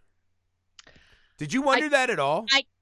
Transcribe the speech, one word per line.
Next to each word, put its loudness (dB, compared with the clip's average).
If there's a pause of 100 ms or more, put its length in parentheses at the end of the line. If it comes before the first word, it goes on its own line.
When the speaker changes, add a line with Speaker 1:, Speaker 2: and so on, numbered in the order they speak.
(1400)
Speaker 1:
Did -8
you 0
wonder 2
Speaker 2:
I, -4
Speaker 1:
that 2
at -2
all? -2
Speaker 2:
I, 2 (180)